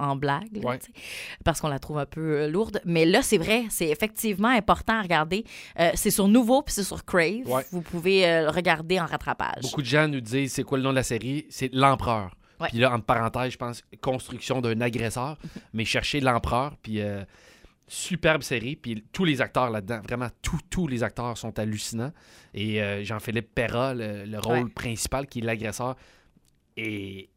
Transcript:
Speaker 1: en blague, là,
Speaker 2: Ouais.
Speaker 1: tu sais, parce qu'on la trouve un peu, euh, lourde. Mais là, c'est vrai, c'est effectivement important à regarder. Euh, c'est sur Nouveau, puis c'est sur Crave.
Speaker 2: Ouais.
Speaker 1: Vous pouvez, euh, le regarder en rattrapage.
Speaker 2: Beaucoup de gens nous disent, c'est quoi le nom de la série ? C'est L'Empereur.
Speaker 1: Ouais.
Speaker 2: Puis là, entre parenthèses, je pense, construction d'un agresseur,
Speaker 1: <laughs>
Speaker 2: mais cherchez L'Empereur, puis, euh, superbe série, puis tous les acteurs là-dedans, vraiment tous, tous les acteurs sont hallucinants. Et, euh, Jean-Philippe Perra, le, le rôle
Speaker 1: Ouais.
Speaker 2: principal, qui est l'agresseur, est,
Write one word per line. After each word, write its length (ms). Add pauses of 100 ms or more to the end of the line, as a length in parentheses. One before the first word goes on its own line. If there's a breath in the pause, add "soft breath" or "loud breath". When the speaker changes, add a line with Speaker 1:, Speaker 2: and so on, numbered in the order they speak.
Speaker 1:
en 120
blague, 400
là, 140
Speaker 2:
Ouais. 100
Speaker 1:
tu 60
sais, 60 (520 loud breath)
parce 160
qu'on 80
la 100
trouve 200
un 80
peu, 340
euh, 80
lourde. 360
Mais 220
là, 160
c'est 160
vrai, 320
c'est 180
effectivement 600
important 500
à 40
regarder. 420 (340 loud breath)
Euh, 160
c'est 160
sur 160
Nouveau, 360
puis 120
c'est 80
sur 220
Crave. 420
Speaker 2:
Ouais. 240
Speaker 1:
Vous 120
pouvez, 460
euh, 180
le 40
regarder 480
en 80
rattrapage. 560
Speaker 2:
Beaucoup 200
de 40
gens 220
nous 120
disent, 320
c'est 120
quoi 120
le 60
nom 80
de 60
la 80
série ? 460
C'est 220
L'Empereur. 640 (240 soft breath)
Speaker 1:
Ouais. 120
Speaker 2:
Puis 80
là, 140
entre 120
parenthèses, 480
je 60
pense, 240 (180)
construction 600
d'un 200
agresseur, 580 (160)
Speaker 1:
<laughs> 180
Speaker 2:
mais 120
cherchez 340
L'Empereur, 640
puis, 180
euh, 220 (640 soft breath)
superbe 560
série, 320
puis 380
tous 120
les 160
acteurs 300
là-dedans, 320
vraiment 260 (140)
tous, 160 (100)
tous 200
les 160
acteurs 340
sont 220
hallucinants. 520 (420 soft breath)
Et, 280
euh, 220
Jean-Philippe 500
Perra, 400
le, 300
le 160
rôle 240
Speaker 1:
Ouais. 60
Speaker 2:
principal, 580
qui 100
est 40
l'agresseur, 520 (800 soft breath)
est, 600